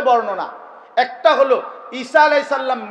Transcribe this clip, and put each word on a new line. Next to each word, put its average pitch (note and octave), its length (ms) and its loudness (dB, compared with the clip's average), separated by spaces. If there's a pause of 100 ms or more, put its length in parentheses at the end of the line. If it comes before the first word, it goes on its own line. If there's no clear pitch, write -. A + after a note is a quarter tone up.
বর্ণনা। G#3 400 0 (580)
একটা B3 340 0
হলো C4+ 180 2 (440)
ঈসা D4+ 260 2
আলাইহিস C#4+ 280 0
সালাম C4 240 -4 (120)